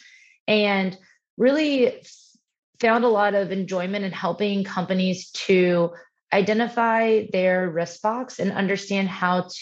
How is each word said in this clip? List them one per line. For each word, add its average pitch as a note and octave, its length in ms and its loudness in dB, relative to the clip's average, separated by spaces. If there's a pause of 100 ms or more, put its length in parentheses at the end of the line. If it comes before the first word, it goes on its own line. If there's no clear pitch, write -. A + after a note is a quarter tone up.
(500)
and G3+ 480 2 (400)
really C#4 680 2 (760)
found A#3 240 2
a - 20 4
lot G#3 260 2
of G3 200 0
enjoyment F#3+ 500 -4
in F#3 80 -4
helping G3 540 -2
companies F#3 680 -2
to F3 640 2 (400)
identify A3+ 960 2
their F#3 380 0
risk E3+ 320 -6
box A#3+ 360 -4
and G3 140 -2
understand G3 560 -2
how F3+ 400 -2 (140)